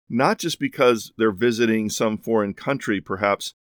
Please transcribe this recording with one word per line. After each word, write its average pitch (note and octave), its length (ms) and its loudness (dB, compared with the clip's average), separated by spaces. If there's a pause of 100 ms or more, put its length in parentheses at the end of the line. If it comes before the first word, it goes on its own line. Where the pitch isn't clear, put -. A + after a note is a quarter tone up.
not D3 300 2
just - 220 -6
because B2 580 2
they're A2 140 4
visiting A2 580 0
some A2 300 -2
foreign G#2 340 0
country, A#2 480 -4
perhaps, G2+ 540 -2 (120)